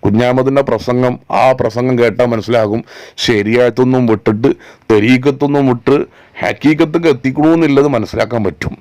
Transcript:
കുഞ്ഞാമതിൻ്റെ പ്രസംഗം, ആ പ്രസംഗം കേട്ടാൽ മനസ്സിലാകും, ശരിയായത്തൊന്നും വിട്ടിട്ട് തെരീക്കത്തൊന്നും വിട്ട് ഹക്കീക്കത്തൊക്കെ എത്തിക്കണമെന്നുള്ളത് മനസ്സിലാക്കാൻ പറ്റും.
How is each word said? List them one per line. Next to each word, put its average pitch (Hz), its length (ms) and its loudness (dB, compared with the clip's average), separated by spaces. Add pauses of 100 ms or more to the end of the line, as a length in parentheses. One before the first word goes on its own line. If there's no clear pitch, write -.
കുഞ്ഞാമതിൻ്റെ 127 640 0
പ്രസംഗം, 123 440 -2 (300)
ആ - 20 2 (140)
പ്രസംഗം 123 420 -2
കേട്ടാൽ 120 320 0
മനസ്സിലാകും, 110 480 -2 (440)
ശരിയായത്തൊന്നും 120 880 0
വിട്ടിട്ട് 110 380 0 (420)
തെരീക്കത്തൊന്നും 131 800 2
വിട്ട് 139 260 0 (460)
ഹക്കീക്കത്തൊക്കെ 156 720 0
എത്തിക്കണമെന്നുള്ളത് 147 800 2
മനസ്സിലാക്കാൻ 113 500 -4
പറ്റും. - 340 -6